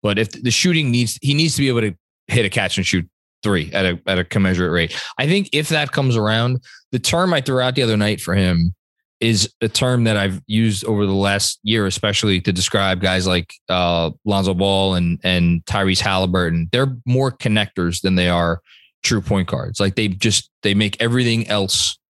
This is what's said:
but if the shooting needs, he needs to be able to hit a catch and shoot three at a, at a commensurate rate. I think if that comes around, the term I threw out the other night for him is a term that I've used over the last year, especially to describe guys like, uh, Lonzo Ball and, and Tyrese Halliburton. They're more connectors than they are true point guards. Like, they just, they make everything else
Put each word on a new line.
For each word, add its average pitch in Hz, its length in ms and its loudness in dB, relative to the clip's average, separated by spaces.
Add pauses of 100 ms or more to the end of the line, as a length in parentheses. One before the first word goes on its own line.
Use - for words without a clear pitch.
but 101 160 0
if 107 140 -2
the - 180 -4
shooting 160 420 0
needs, 120 300 -2
he 139 120 0
needs 156 220 0
to - 60 -2
be 139 60 2
able 117 140 0
to 104 120 -2 (340)
hit 117 180 2
a 95 40 0
catch 98 280 -2
and 92 80 -2
shoot 87 200 0 (380)
three 85 300 0
at 95 120 0
a, 87 220 -2
at 95 100 0
a 90 60 0
commensurate 92 480 0
rate. 85 260 -2 (200)
I 135 100 -2
think 196 240 0
if 151 180 -2
that 147 220 -2
comes 131 240 0
around, 113 480 0 (300)
the 127 60 0
term 175 340 0
I 147 80 2
threw 127 180 0
out 127 160 0
the 135 80 0
other 113 140 2
night 104 240 0
for 85 120 -4
him 90 400 2 (460)
is 113 400 0
a 113 80 0
term 123 380 0
that 110 100 2
I've 98 320 -2
used 107 380 0
over 104 200 0
the 95 60 0
last 98 520 0
year, 107 220 0
especially 98 540 0
to 95 140 0
describe 95 480 0
guys 92 260 0
like, 90 260 -2 (140)
uh, 87 440 0 (120)
Lonzo 98 300 0
Ball 98 420 2
and, 87 260 0
and 87 440 2
Tyrese 95 340 0
Halliburton. 90 720 0
They're 131 240 0 (100)
more 127 280 0
connectors 95 720 -2
than 92 120 2
they 90 140 2
are 85 320 0 (420)
true 110 160 0
point 95 300 -2
guards. - 320 -6
Like, 98 140 0
they 107 120 0
just, 101 420 -2 (140)
they 101 100 2
make 101 280 2
everything 117 480 2
else - 480 -2 (120)